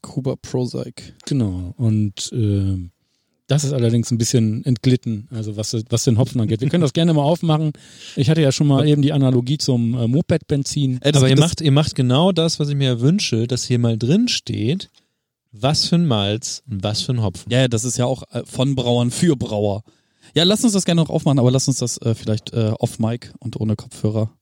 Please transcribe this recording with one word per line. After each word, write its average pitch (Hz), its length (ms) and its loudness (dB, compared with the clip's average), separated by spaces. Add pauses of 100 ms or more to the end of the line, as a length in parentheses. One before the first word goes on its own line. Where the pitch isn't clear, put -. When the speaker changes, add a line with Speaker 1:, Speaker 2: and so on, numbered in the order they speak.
Speaker 1:
Kuba - 400 -6
Prozac. 123 720 -8 (140)
Speaker 2:
Genau. 92 500 -2
Und, 107 560 -2
ähm, 98 560 -2 (580)
das 147 160 2
ist 139 100 -2
allerdings 117 360 0
ein 120 80 0
bisschen 110 480 0
entglitten, 123 640 0
also 107 260 -8
was, 107 220 -6 (140)
was 117 120 0
den 117 140 4
Hopfen 117 240 0
angeht. 107 200 0
Wir 147 80 0
können 175 120 0
das 147 120 0
gerne 165 200 2
mal 151 80 2
aufmachen. 156 520 0 (420)
Ich 143 160 2
hatte 160 100 4
ja 135 100 4
schon 151 140 0
mal 139 160 4
Speaker 3:
Und 151 60 4
Speaker 2:
eben 147 160 4
die 147 100 2
Analogie 127 460 2
zum, 120 340 0
äh, 120 140 -2
Moped-Benzin. 139 960 0
Speaker 1:
Ey, 143 80 4
das 143 100 6
Speaker 3:
Aber 131 80 6
ihr 135 60 6
Speaker 1:
das 156 100 6
Speaker 3:
macht, 170 160 -4
ihr 151 100 2
macht 147 220 2
genau 135 380 2
das, 165 280 0
was 147 100 -2
ich 143 60 -4
mir 127 260 0
wünsche, 127 440 2
dass 123 200 -4
hier 123 120 0
mal 117 220 2
drin 196 300 2
steht, 113 600 -4 (600)
was 127 340 0
für - 80 0
ein 170 140 2
Malz 104 600 -2
und 98 160 -6
was 104 200 -2
für - 80 -4
ein 120 100 0
Hopfen. 104 300 -4
Speaker 1:
Ja, 123 80 2
ja, 131 80 4
das 117 180 -2
ist 120 140 -4
ja 123 60 2
auch, 127 260 -4
äh, 120 160 -6
von 135 260 -2
Brauern 120 380 0
für 165 240 2
Brauer. 107 480 -2 (500)
Ja, 151 100 0
lasst 202 200 2
uns 226 100 2
das 190 120 0
gerne 170 160 2
noch 151 100 -2
aufmachen, 143 260 2
aber 123 140 4
lasst 131 160 0
uns 135 100 0
das, - 220 -6
äh, 113 160 0
vielleicht, - 380 -6
äh, 110 260 0
off - 180 -4
Mic 113 300 -4 (100)
und - 240 -10
ohne 107 140 0
Kopfhörer. 110 560 -4 (100)